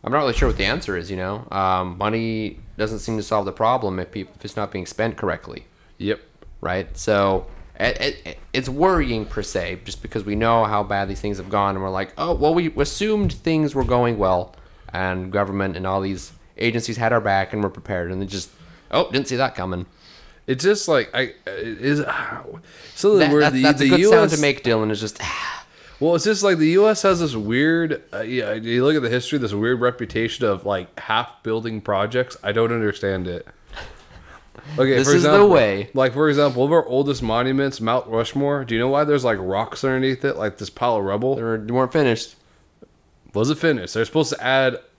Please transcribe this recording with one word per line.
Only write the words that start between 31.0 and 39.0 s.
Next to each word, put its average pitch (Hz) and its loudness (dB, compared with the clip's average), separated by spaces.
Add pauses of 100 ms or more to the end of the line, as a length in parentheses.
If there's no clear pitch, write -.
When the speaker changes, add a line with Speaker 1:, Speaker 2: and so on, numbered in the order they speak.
Speaker 2:
building 113 -4
projects. 104 -2
I 101 -2
don't 113 2
understand 98 -2
it. 87 -8 (1300)
Okay, 131 4
Speaker 1:
This 131 4
Speaker 2:
for 143 6
Speaker 1:
is 175 6
the 147 6
Speaker 2:
example, 202 8
Speaker 1:
way. 104 4
Speaker 2:
like, 131 2
for 147 2
example, 139 2
one 139 2
of - 4
our 165 4
oldest 139 0
monuments, 131 0
Mount 117 0
Rushmore, 139 -2
do 117 -4
you 113 2
know 123 0
why 139 2